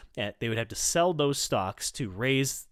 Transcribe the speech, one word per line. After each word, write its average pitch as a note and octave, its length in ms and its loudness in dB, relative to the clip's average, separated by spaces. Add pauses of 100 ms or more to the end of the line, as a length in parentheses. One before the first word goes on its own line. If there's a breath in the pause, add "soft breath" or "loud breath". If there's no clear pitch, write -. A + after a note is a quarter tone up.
(160 loud breath)
Uh, G#2 240 -4
they A#2 100 -2
would A2 80 0
have A2+ 100 -2
to - 80 -10
sell F3 380 2
those C#3+ 260 2
stocks - 520 -2
to A2+ 180 -6
raise C3 640 0